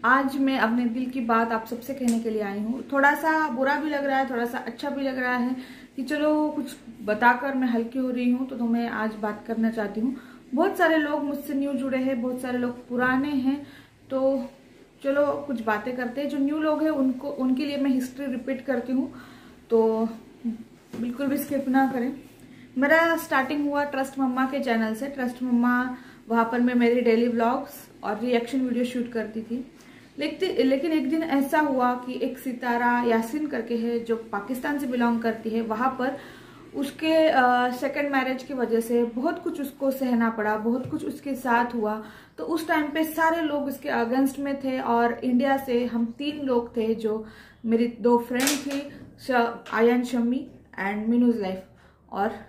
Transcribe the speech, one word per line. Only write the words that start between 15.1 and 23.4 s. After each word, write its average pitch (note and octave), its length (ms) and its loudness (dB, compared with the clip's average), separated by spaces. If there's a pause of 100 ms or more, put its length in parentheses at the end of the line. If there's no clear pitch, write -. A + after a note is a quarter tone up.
कुछ A3+ 160 -4
बातें A3 320 -2
करते B3+ 260 -4
हैं। C#4+ 80 -2
जो D4 80 -4
न्यू C#4+ 200 2
लोग D#4 260 0
हैं D#4 80 2
उनको, C4+ 380 0
उनके C4 360 0
लिए C#4+ 120 -4
मैं C4+ 140 2
हिस्ट्री B3+ 340 -2
repeat B3+ 400 -4
करती B3+ 280 -2
हूँ, C#4+ 200 0 (560)
तो A3 400 4 (880)
बिल्कुल B3 280 -2
भी C#4+ 100 0
skip C4+ 320 -2
ना C4 220 4
करें। C4 380 -4 (480)
मेरा D#4+ 400 4
starting C#4+ 520 0